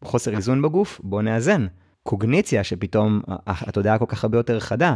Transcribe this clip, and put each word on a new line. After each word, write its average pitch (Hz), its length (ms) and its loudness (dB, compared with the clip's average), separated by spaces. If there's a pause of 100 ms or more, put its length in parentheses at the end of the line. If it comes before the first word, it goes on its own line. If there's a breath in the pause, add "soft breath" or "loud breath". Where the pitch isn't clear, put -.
חוסר 117 320 -2
איזון 123 260 0
בגוף? 160 420 0
בוא 101 180 -2
נאזן. 113 460 2 (360 soft breath)
קוגניציה, 113 600 0
שפתאום 104 640 0
ה-, 95 60 -6
ה-, - 360 -6
התודעה 104 280 2
כל 117 100 2
כך - 160 -6
הרבה 113 140 0
יותר 117 220 0
חדה. 131 360 0